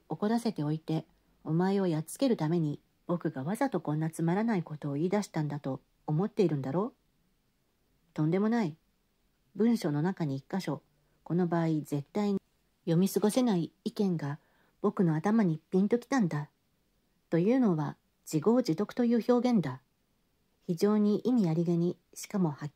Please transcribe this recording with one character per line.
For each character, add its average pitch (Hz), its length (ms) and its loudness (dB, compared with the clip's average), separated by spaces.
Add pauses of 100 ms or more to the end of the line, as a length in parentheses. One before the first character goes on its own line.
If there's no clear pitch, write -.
怒 208 200 -4
ら 233 100 0
せ 233 120 -4
て 151 120 -6
お 147 80 -2
い 160 80 -2
て、 160 260 -4 (380)
お 156 80 -6
前 190 280 2
を 190 80 0
や 156 120 0
っ 160 40 -6
つ - 140 -12
け 269 120 0
る 226 80 2
た 156 100 -2
め 175 120 0
に、 147 200 -2 (280)
僕 170 240 -4
が 131 120 -8
わ 180 120 -4
ざ 269 140 -2
と 170 120 -4
こ 147 120 -4
ん 156 60 -2
な 160 100 -2
つ 165 140 -6
ま 170 120 2
ら 208 80 0
な 233 120 0
い 170 80 -2
こ 151 140 -12
と 147 140 -8
を - 20 -6
言 151 120 -2
い 185 40 -2
出 202 140 0
し - 40 -10
た - 140 -4
ん 147 60 -2
だ 143 120 -6
と 131 220 -8 (260)
思 160 180 0
っ 220 40 -4
て - 140 0
い 170 60 4
る 151 60 0
ん 135 60 -4
だ 131 100 -6
ろ 196 220 -2 (1160)
う？ - 20 -20
と 151 120 0
ん 156 60 2
で 190 80 2
も 214 100 2
な 233 140 2
い。 156 120 -4 (800)
文 226 220 2
章 156 140 -2
の 147 100 0
中 185 240 -2
に 135 100 -4
一 135 140 -10
箇 190 120 -4
所、 147 200 -6 (420)
こ 160 120 -4
の 180 120 2
場 170 140 0
合 165 60 2 (160)
絶 143 200 -4 (100)
対 208 200 0
に 196 80 -2 (440)
読 165 120 2
み 190 120 4
過 190 100 0
ご 214 100 2
せ 254 140 2
な 220 140 2
い 165 140 -2 (120)
意 220 80 -4
見 190 260 0
が 143 220 -6 (420)
僕 202 220 0
の 165 120 4
頭 208 280 2
に 160 260 0
ピ 185 120 2
ン 202 60 2
と 240 120 2
き - 80 -12
た 277 120 0
ん 190 80 2
だ。 147 220 -4 (800)
と 170 80 2
い 190 160 4
う 269 60 2
の 208 160 4
は、 147 200 -4 (300)
自 147 180 -2
業 226 140 4
自 180 180 2
得 - 180 -4
と 247 120 0
い 233 80 2
う 233 180 2
表 247 200 4
現 220 100 4
だ。 135 200 -6 (840)
非 180 120 -2
常 208 200 2
に 208 220 2
意 247 140 0
味 202 160 2
あ 160 40 0
り 170 100 0
げ 170 140 2
に、 170 200 0 (160)
し - 140 -16
か 208 120 -4
も 170 100 2
は 147 180 -8
っ - 80 -8